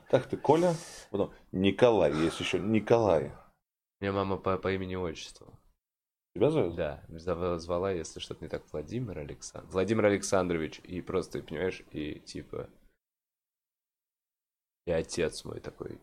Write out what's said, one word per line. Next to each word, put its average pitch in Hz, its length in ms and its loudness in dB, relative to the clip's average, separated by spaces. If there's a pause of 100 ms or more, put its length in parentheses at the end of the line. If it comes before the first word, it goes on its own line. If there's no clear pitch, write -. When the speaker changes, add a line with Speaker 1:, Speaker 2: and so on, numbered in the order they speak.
(100)
Speaker 1:
"Как 123 160 4
ты, - 100 -6
Коля?" 170 380 4 (360)
Потом 101 220 -2 (200)
"Николай", 98 640 6
есть 80 260 0
еще 90 180 -2
Николай. 101 760 4 (680)
Speaker 2:
У 98 40 -8
меня 98 80 0
мама 98 240 0
по, 95 200 0
по 95 160 -2
имени 95 220 -4
и - 20 -4
отчеству. - 560 -8 (840)
Speaker 1:
Тебя 113 160 4
зовут? 101 260 0
Speaker 2:
Да, 76 320 -4
зов-, 85 500 -2
звала, 87 320 -2
если 82 300 -6
что-то - 240 -12
не - 40 -10
так, 78 140 -8 (100)
Владимир 85 460 -6
Александ-, - 540 -12
Владимир 104 340 4
Александрович, 90 760 2
и 90 180 -8
просто, 82 400 -4
понимаешь, 85 480 -4
и 76 300 -8
типа... - 480 -12 (2250)
и 87 60 0
отец 80 520 -2
мой - 160 -10
такой, - 420 -12